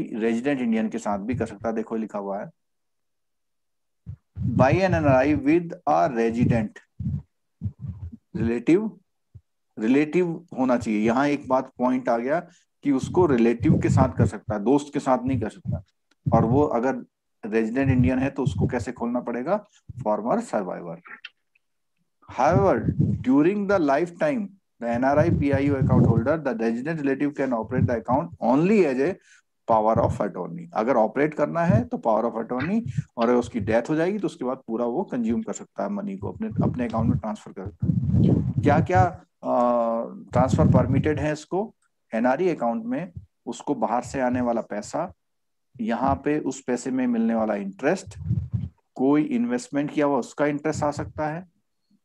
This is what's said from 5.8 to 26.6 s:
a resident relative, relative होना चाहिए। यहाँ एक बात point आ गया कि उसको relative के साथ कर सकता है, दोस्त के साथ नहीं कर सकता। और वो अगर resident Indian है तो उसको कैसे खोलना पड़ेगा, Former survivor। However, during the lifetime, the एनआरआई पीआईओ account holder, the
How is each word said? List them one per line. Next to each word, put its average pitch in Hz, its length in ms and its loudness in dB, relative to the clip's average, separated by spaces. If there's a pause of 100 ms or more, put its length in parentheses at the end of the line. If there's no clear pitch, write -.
a 156 100 4 (120)
resident 233 680 0 (1600)
relative, 120 520 2 (880)
relative 151 560 2 (260)
होना 127 180 2
चाहिए। 110 220 -2
यहाँ 117 280 2
एक 143 200 -4
बात 131 300 0
point 127 320 0
आ 117 80 0
गया 135 220 -2 (440)
कि 143 80 0
उसको 151 340 2
relative 120 540 4
के - 100 2
साथ 123 280 4
कर 120 80 6
सकता 107 300 -4
है, 101 80 -4
दोस्त 143 300 2
के 143 60 -2
साथ 127 240 2
नहीं 127 180 -2
कर 104 80 -4
सकता। - 340 -8 (420)
और 113 200 4
वो 131 180 4
अगर 120 400 0 (400)
resident 113 480 0
Indian 127 280 4
है 135 100 0
तो 135 140 -4
उसको - 240 0
कैसे 123 240 -4
खोलना 120 280 -4
पड़ेगा, 123 380 -4 (460)
Former 214 380 0
survivor। 90 600 -6 (1300)
However, 165 500 4 (420)
during 190 460 2
the 196 140 2
lifetime, 147 640 0 (340)
the 117 80 -4
एनआरआई 135 400 2
पीआईओ 139 520 2
account 131 260 4
holder, 113 320 2
the 139 220 -2